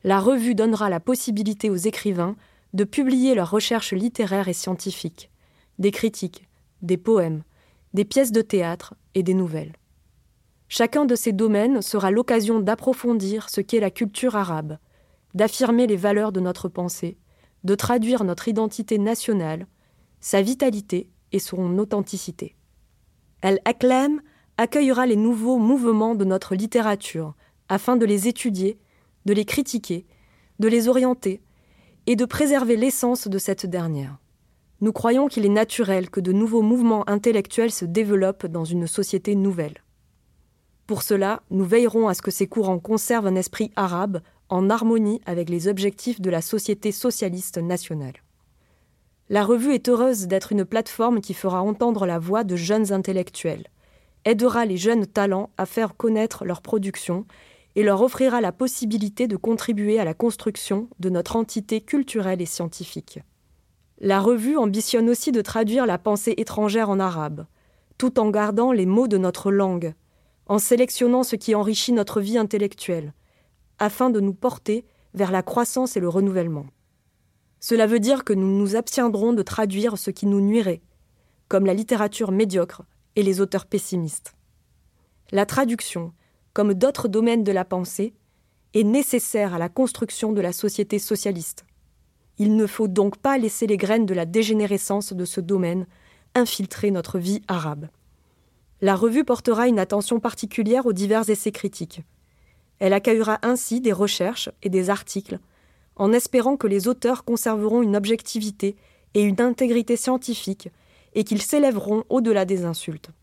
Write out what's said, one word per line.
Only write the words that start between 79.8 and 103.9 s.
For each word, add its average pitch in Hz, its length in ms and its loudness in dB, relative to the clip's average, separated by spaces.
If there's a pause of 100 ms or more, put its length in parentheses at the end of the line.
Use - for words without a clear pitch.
ce - 140 -6
qui 208 160 -6
nous 202 140 2
nuirait, 196 420 0 (640)
comme 196 160 2
la 190 100 4
littérature 208 580 -2
médiocre 190 500 0 (340)
et 208 60 2
les 190 180 2
auteurs 196 260 -2
pessimistes. - 680 -6 (960)
La 202 160 2
traduction, 226 640 -2 (400)
comme 208 220 2
d'autres 247 340 0
domaines 226 360 2
de 196 80 0
la 185 120 0
pensée, 185 480 -4 (640)
est 214 100 4
nécessaire 220 720 0
à 170 40 -4
la 170 100 -2
construction 226 640 -2
de 202 80 0
la 180 120 -2
société 208 460 -2
socialiste. 196 680 -6 (720)
Il 214 180 4
ne 220 100 4
faut 214 220 -2
donc 196 280 2
pas 277 220 0
laisser 220 300 -2
les 202 80 2
graines 214 300 2
de 185 80 -2
la 170 120 -2
dégénérescence 208 840 0
de 180 120 -6
ce 185 160 -6
domaine 180 460 -2 (480)
infiltrer 208 560 0
notre 180 280 -4
vie 196 300 -2
arabe. 156 400 -4 (920)
La 196 160 4
revue 226 280 2
portera 240 440 2
une 226 100 4
attention 202 400 0
particulière 233 680 -2
aux 226 60 2
divers 202 380 0
essais 208 220 0
critiques. 170 500 -10 (800)
Elle 196 140 4
accueillera 214 480 2
ainsi 240 380 -2
des 233 120 2